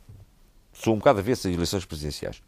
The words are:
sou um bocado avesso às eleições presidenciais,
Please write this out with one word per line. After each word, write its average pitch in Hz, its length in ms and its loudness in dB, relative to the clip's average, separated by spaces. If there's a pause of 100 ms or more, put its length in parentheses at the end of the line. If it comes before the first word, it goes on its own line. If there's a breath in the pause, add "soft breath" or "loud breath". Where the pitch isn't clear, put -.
(720)
sou - 220 0
um 107 40 -2
bocado 131 200 4
avesso 101 300 -2
às 87 60 0
eleições 87 300 0
presidenciais, - 640 -8